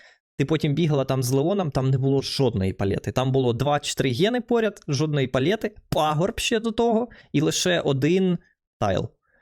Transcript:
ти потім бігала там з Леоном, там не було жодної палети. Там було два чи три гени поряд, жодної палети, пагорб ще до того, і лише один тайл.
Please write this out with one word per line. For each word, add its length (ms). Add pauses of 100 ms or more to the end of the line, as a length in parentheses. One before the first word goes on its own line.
(400)
ти 60
потім 280
бігала 300
там 180
з 80
Леоном, 400
там 200
не 80
було 240
жодної 500
палети. 400
Там 200
було 200
два 280
чи 140
три 180
гени 280
поряд, 480
жодної 380
палети, 480 (140)
пагорб 520
ще 200
до 120
того, 360 (240)
і 80
лише 400
один 580 (400)
тайл. 300 (340)